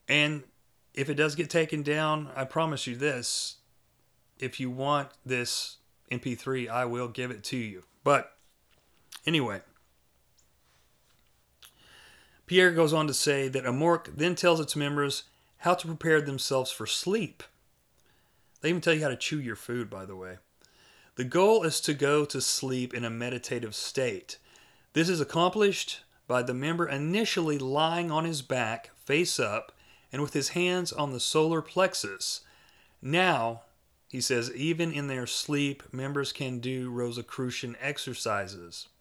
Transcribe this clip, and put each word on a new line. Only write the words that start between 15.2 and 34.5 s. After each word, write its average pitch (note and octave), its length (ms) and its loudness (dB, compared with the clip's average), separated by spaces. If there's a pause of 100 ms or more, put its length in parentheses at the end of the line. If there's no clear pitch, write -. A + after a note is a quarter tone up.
how F3+ 120 4
to F3 140 -4
prepare D#3+ 320 2
themselves C3+ 500 0
for G#2+ 160 -8
sleep. - 560 -2 (1160)
They D3+ 80 -2
even F3 120 2
tell E3 140 4
you D#3 80 2
how D3 60 0
to B2+ 80 -2
chew D3+ 240 -4
your A2+ 160 -6
food, A#2+ 340 -6
by F#2+ 140 -12
the F#2+ 100 -12
way. F#2 240 -14 (760)
The B2+ 80 -2
goal F#3+ 400 6
is D#3 160 0
to D3+ 140 0
go C#3+ 320 4
to - 140 -4
sleep B2+ 540 -2
in A#2+ 100 -4
a A#2 60 -4
meditative A#2+ 640 -6
state. - 640 -4 (540)
This E3 160 2
is F3 120 0
accomplished F3+ 840 0 (240)
by B2 140 4
the B2 120 -2
member D#3+ 340 0
initially D#3 680 0
lying D#3+ 540 0
on D#3+ 120 2
his E3 160 -2
back, A#2+ 500 -2 (140)
face D#3+ 360 2
up, A2 320 -2 (400)
and C#3 100 -2
with C#3+ 100 -2
his C#3 180 0
hands F3+ 420 0
on C#3+ 180 -2
the B2+ 80 -4
solar D#3+ 420 2
plexus. D#3+ 840 -2 (600)
Now, C3+ 600 2 (440)
he B2+ 140 -8
says, A#2+ 340 2